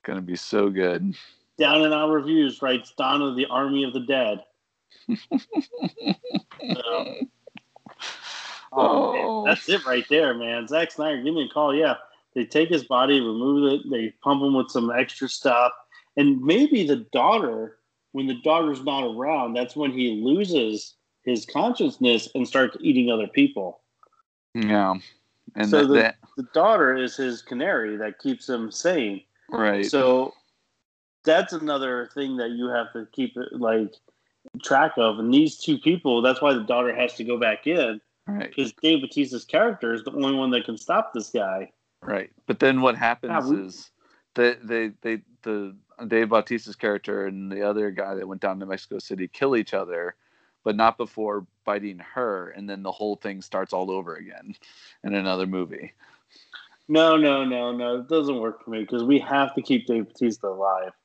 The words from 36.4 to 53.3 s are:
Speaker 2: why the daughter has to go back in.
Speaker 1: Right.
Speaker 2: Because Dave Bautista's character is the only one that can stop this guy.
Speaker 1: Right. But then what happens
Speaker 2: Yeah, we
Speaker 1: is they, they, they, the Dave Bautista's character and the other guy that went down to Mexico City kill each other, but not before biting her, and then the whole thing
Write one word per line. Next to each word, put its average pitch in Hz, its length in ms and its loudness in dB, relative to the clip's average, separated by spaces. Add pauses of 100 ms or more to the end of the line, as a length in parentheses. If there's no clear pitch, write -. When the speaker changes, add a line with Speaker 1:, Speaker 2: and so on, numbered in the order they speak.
Speaker 2:
why 143 140 4
the 113 80 -2
daughter 120 320 0
has 120 200 -2
to 113 100 -10
go 120 140 -4
back 113 280 0
in. 131 340 0 (260)
Speaker 1:
Right. 202 220 -6
Speaker 2:
Because 131 320 -4
Dave 156 220 4
Bautista's 127 420 -4
character 185 480 0
is 110 120 -6
the 135 80 -10
only 139 220 0
one 131 180 0
that 120 120 0
can 113 140 -8
stop - 340 -2
this 110 180 -8
guy. 98 400 -4 (320)
Speaker 1:
Right. 101 280 -4 (160)
But 117 140 -4
then 135 200 4
what 123 160 4
happens 120 360 -2
Speaker 2:
Yeah, 127 180 -2
we 98 160 0
Speaker 1:
is - 240 -20 (440)
they, 120 280 4
they, 113 300 -2 (100)
they, 113 200 -4 (200)
the 101 340 -6 (320)
Dave 113 220 4
Bautista's 110 460 0
character 101 500 -4
and 98 260 -8
the 101 100 -6
other 104 280 0
guy 98 240 -8
that 95 120 -8
went 95 140 -12
down 95 200 -4
to 98 60 -10
Mexico 95 340 -10
City 92 280 -8
kill 135 280 0
each 107 180 -2
other, 87 400 -4 (500)
but 107 120 0
not 113 200 4
before 104 480 -6 (200)
biting 101 340 -6
her, 95 520 -6
and 101 200 -14
then 98 120 -10
the 95 100 -8
whole 104 240 -4
thing 98 260 -10